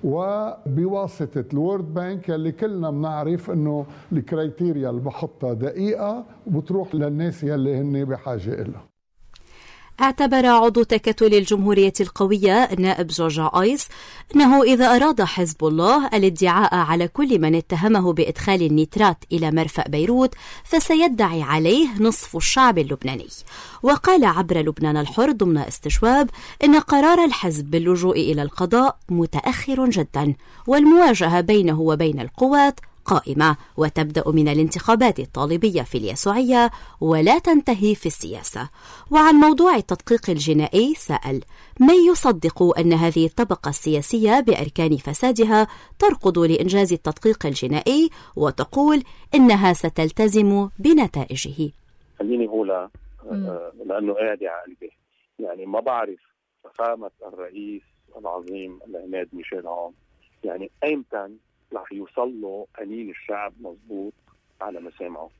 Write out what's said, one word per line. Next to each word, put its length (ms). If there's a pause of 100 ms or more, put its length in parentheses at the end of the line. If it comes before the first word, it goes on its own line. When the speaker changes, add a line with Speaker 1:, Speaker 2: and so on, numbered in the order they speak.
Speaker 1:
وبواسطة 1500
الورد 420
بانك 340
يلي 240
كلنا 380
بنعرف 600
إنه 360 (260)
الكريتيريا 760
اللي 100
بحطها 540
دقيقة 720 (220)
وبتروح 480
للناس 500
يلي 320
هن 280
بحاجة 580
إلها. 220 (1160)
Speaker 2:
اعتبر 460
عضو 360
تكتل 520
الجمهورية 680
القوية 520
النائب 540
جورج 340 (140)
آيس 340 (460)
أنه 280
إذا 220
أراد 380
حزب 420
الله 420
الادعاء 680
على 340
كل 300
من 160
اتهمه 580
بإدخال 500
النيترات 540 (160)
إلى 180
مرفأ 380
بيروت 460 (300)
فسيدعي 760
عليه 460 (120)
نصف 360
الشعب 420
اللبناني. 500 (540)
وقال 420
عبر 340
لبنان 380
الحر 360
ضمن 260
استجواب 720 (340)
إن 160
قرار 440
الحزب 460
باللجوء 460 (160)
إلى 100
القضاء 540 (120)
متأخر 800
جدا، 460 (320)
والمواجهة 720
بينه 400
وبين 400
القوات 600 (240)
قائمة 520 (200)
وتبدأ 540
من 180
الانتخابات 720
الطالبية 640
في 160
اليسوعية 720 (300)
ولا 380
تنتهي 560
في 120
السياسة. 640 (400)
وعن 240
موضوع 420
التدقيق 540
الجنائي 640
سأل: 460 (400)
"من 140 (180)
يصدق 680
أن 140
هذه 340
الطبقة 420
السياسية 720
بأركان 560
فسادها 680 (320)
تركض 400
لإنجاز 540
التدقيق 540
الجنائي 640 (260)
وتقول 680 (320)
إنها 380
ستلتزم 960 (100)
بنتائجه؟" 920 (480)
Speaker 3:
خليني 280
أقول، 420 (420)
Speaker 2:
مم. 160
Speaker 3:
آه، 260 (140)
لأنه 280
قاعد 300
على 220
قلبي، 260 (460)
يعني 280
ما 140
بعرف 400 (440)
فخامة 460 (180)
الرئيس 540 (360)
العظيم 600 (100)
العماد 440
ميشيل 340
عون، 260 (520)
يعني 260 (140)
أيمتى 440 (460)
رح 180
يوصل 480
له 260 (160)
أنين 280
الشعب 500
مزبوط 520 (480)
على 200
مسامعه؟ 600